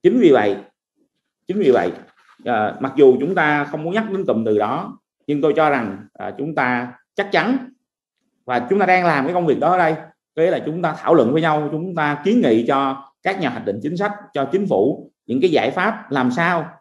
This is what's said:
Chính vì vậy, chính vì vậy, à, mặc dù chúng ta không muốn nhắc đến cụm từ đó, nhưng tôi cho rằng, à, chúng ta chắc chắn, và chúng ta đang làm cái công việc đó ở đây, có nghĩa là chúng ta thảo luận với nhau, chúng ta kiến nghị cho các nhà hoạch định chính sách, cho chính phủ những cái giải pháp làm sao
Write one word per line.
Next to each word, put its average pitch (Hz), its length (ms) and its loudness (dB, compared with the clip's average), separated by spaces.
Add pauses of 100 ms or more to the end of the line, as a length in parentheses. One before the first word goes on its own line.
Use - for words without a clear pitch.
Chính 220 160 2
vì 175 120 8
vậy, 104 240 4 (920)
chính 190 120 -4
vì 151 120 4
vậy, 90 200 2 (520)
à, 107 360 -2
mặc 135 160 -6
dù 131 240 6
chúng 170 160 -2
ta 151 280 0
không 151 200 -8
muốn 170 100 -4
nhắc 220 180 -2
đến 190 140 -4
cụm 113 200 0
từ 107 120 0
đó, 127 420 -4 (280)
nhưng 147 140 -2
tôi 151 140 2
cho 156 140 4
rằng, 107 440 -4
à, 95 240 -10
chúng 147 180 -8
ta 123 380 -2 (220)
chắc 202 160 -4
chắn, 196 260 0 (880)
và 123 240 -2
chúng 196 100 2
ta 190 60 2
đang 185 200 4
làm 143 200 2
cái 175 80 -2
công 180 120 0
việc 151 140 2
đó 151 120 2
ở 185 60 2
đây, 160 180 2 (400)
có 156 60 -2
nghĩa 180 100 2
là 139 140 -2
chúng 160 160 -6
ta 160 160 -2
thảo - 160 2
luận 127 200 4
với 160 80 2
nhau, 151 300 0
chúng 170 240 -6
ta 147 300 -2
kiến 226 160 4
nghị 117 260 2
cho 139 360 0 (200)
các 196 160 -4
nhà 143 100 -2
hoạch 110 160 -8
định 101 180 -4
chính 160 140 -6
sách, 208 140 -2 (220)
cho 139 120 -2
chính 196 220 -2
phủ 110 440 0 (140)
những 127 160 -2
cái 185 80 2
giải 127 220 2
pháp 202 400 -4
làm 127 200 0
sao 170 380 -2 (120)